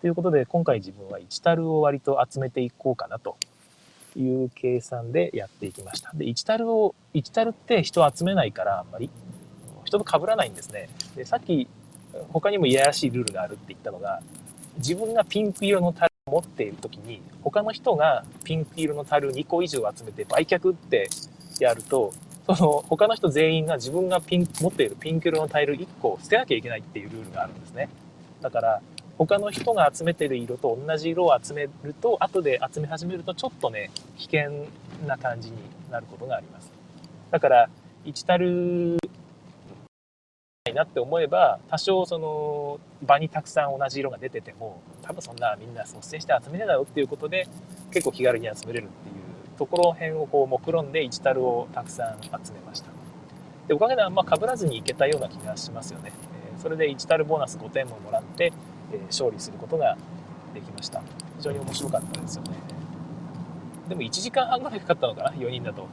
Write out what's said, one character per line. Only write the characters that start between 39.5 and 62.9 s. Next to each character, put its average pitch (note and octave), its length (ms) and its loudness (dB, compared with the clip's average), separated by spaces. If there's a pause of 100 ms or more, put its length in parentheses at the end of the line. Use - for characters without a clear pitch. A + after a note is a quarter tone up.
な A#2 40 -4
い - 20 -8
な D3+ 100 2
っ E3 40 0
て - 120 -4
思 C#3+ 200 0
え D#3 80 2
ば、 D3+ 320 6 (100)
多 D#3+ 80 0
少 F#3 280 2
そ E3+ 140 -4
の D3+ 600 -4 (220)
場 C#3+ 180 6
に D#3 80 -2
た D#3 140 -4
く - 80 -14
さ D3+ 180 2
ん C#3 100 -4
同 C3+ 100 0
じ C#3 120 -4
色 C3+ 100 -2
が B2 80 -10
出 B2+ 120 -8
て A2+ 120 -8
て - 120 -18
も、 G#2 280 -14 (200)
多 - 120 -12
分 F3 80 -10
そ A#2+ 120 -14
ん - 40 -14
な A2+ 220 0
み A2 60 -14
ん A#2+ 80 -14
な A2+ 100 -10
率 - 180 -14
先 D#3 200 -12
し - 40 -12
て D#3 160 2
集 C#3 100 -14
め F3 80 -8
ね A3 60 -4
え - 20 -2
だ E3+ 80 4
ろ C3 60 4
う - 20 0
っ - 40 -4
て D3 140 -2
い - 20 4
う C3 40 0
こ C#3 100 -8
と D3+ 100 -6
で、 F3+ 200 -2 (440)
結 F3+ 140 0
構 B2+ 60 2
気 B2 120 -4
軽 A#2+ 160 4
に A2+ 80 -6
集 G#2 200 -10
め A#2 60 -8
れ A#2 80 -4
る G#2 40 -12
っ - 20 -14
て - 220 -18
い - 20 -14
う - 460 -16
と C#3+ 80 -2
こ F3 120 -2
ろ F3 220 6
へ E3 100 -4
ん D#3 100 -4
を D3 80 -2
こ C#3+ 160 4
う C3 40 2
目 C3 240 -2
論 E3 160 0
ん C3+ 40 -10
で、 D#3 120 0
一 A#2+ 180 -6
タ C3+ 120 4
ル B2+ 100 2
を B2 300 0
た A#2+ 100 -8
く - 80 -14
さ A2+ 240 -6
ん - 60 -16
集 - 300 -12
め - 80 -16
ま - 160 -16
し - 60 -10
た。 - 100 -18 (760)
で、 D#3 60 2
お D3 60 0
か A3 80 4
げ B3+ 80 2
で A3 80 4
あ F#3+ 60 2
ん F3+ 40 -6
ま F#3 100 4
被 D#3+ 220 4
ら B3+ 100 2
ず G3+ 120 0
に A#2+ 100 0
い A2 60 -10
け B2+ 100 0
た C#3 140 4
よ D3+ 100 2
う C3 40 -2
な A2 60 -6
気 - 100 -12
が - 200 -8
し - 140 -10
ま A2+ 100 -10
す - 100 -12
よ - 80 -14
ね。 G2+ 120 -14 (420)
え - 40 -14
ー、 - 40 -14
そ D#3+ 80 -4
れ D#3+ 80 -2
で D#3 120 4
一 C3+ 180 -8
タ E3 100 6
ル D3+ 80 2
ボ D#3 120 0
ー - 20 0
ナ C3 80 0
ス - 100 -12
五 A2 120 -12
点 C3 180 -2
も A2+ 120 -12
も G2+ 120 -10
ら A2+ 80 0
っ - 40 -8
て、 E3+ 300 0 (380)
え A2 40 -8
ー、 F#2+ 120 -8
勝 B2+ 240 0
利 G2+ 80 -12
す - 120 -12
る - 60 -14
こ A2+ 100 -12
と D#3+ 100 -2
が G#2+ 200 2 (560)
で G#2+ 80 -12
き - 100 -16
ま - 100 -12
し - 80 -10
た。 - 120 -8 (360)
非 - 60 -12
常 D3 80 -2
に C#3 80 -4
面 - 140 -8
白 - 160 -6
か - 100 0
っ - 40 -6
た - 180 -8
で - 60 -8
す - 100 -8
よ - 60 -10
ね。 - 80 -8 (1400)